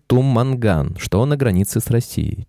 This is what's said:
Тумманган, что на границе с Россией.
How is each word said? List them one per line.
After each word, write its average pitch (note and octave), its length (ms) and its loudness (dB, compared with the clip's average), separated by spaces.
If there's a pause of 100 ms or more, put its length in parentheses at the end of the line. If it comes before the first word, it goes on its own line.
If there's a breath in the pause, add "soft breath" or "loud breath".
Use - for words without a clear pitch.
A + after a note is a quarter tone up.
Тумманган, A#2+ 920 2
что A2 280 0
на D3 100 0
границе G#2 420 0
с - 100 -4
Россией. - 600 -2